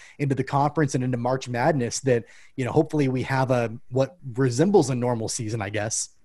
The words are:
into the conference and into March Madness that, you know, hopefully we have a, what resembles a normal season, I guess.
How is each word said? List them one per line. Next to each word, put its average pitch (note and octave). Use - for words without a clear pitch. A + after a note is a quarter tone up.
into C#3
the C3
conference D3
and B2+
into B2+
March B2+
Madness B2
that, B2
you C3
know, A2
hopefully D3
we B2+
have C3
a, A#2+
what C3
resembles C#3
a C3+
normal A#2+
season, A2
I G2
guess. G#2